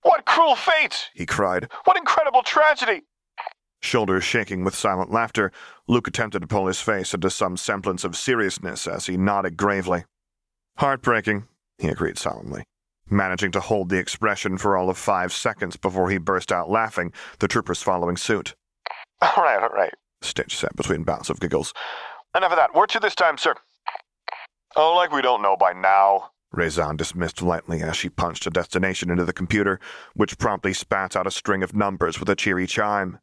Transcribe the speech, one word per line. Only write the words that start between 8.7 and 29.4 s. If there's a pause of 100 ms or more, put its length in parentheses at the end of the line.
as
he
nodded
gravely. (760)
"Heartbreaking," (300)
he
agreed
solemnly, (460)
managing
to
hold
the
expression
for
all
of
five
seconds
before
he
burst
out
laughing, (280)
the
troopers
following
suit. (680)
"All
right,
all
right," (280)
Stitch
said
between
bouts
of
giggles. (600)
"Enough
of
that.
Where
to
this
time,
sir?" (1200)
"Oh,
like
we
don't
know
by
now," (240)
Rezan
dismissed
lightly
as
she
punched
a
destination
into
the
computer, (360)